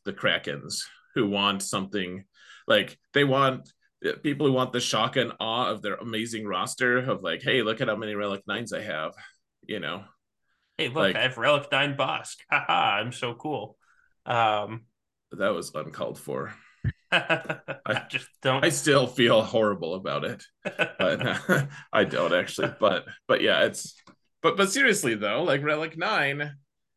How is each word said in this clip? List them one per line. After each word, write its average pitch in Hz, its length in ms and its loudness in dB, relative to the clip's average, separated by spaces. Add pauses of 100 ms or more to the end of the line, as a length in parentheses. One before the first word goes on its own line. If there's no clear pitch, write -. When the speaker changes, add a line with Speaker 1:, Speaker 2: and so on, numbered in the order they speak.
Speaker 1:
the 98 80 -6
Krakens 85 640 -4 (340)
who 113 140 2
want 101 340 0
something, 95 640 -6 (420)
like, - 320 2 (140)
they 143 120 4
want, 135 460 2 (360)
uh, 80 60 0 (100)
people 147 240 0
who 135 80 4
want 127 180 2
the 123 80 0
shock 117 360 0
and 123 220 0
awe 113 320 0
of 107 120 -4
their 101 140 -4
amazing 110 500 -6
roster 113 500 0
of, 123 260 0
like, 85 200 -4
"Hey, 123 200 2
look 110 200 0
at 120 60 0
how 104 80 0
many 107 180 -6
Relic 101 320 -4
nines 107 260 -6
I 82 80 -4
have," 85 320 -6 (540)
you 101 140 -6
know? 87 240 -6 (760)
Speaker 2:
"Hey, 151 100 -2
look, 127 80 -6
Speaker 1:
Like, 190 200 2
Speaker 2:
I 113 60 0
have 123 140 0
Relic 139 340 2
nine 139 240 2
Bosk. 143 420 -4 (140)
Ha - 160 2
ha, 160 340 2
I'm 123 120 -6
so 120 220 -6
cool." 120 420 -8 (480)
Um, 113 600 0 (460)
Speaker 1:
that 98 160 0
was 87 260 -4
uncalled 78 420 -8
for. 69 380 -8 (300)
Speaker 2:
<laughs> - 260 -6
I - 480 0 (260)
Speaker 1:
I - 240 -2
Speaker 2:
just - 200 -8 (120)
don't 135 240 2
Speaker 1:
I 170 40 6
still 139 400 4
feel 120 340 6
horrible 101 520 0
about 73 300 -4
it, - 200 -6 (100)
Speaker 2:
<laughs> - 80 -20
Speaker 1:
but - 1080 0 (120)
<laughs> - 120 -18
I 107 120 6
don't 85 280 0
actually. - 460 0
But, 95 280 2 (200)
but - 140 4
yeah, 95 240 4
it's, - 360 -6 (420)
but, 160 140 2
but 190 140 2
seriously 190 460 2
though, 107 260 -2
like, 143 220 0
Relic 156 340 -2
nine, 147 540 -2 (440)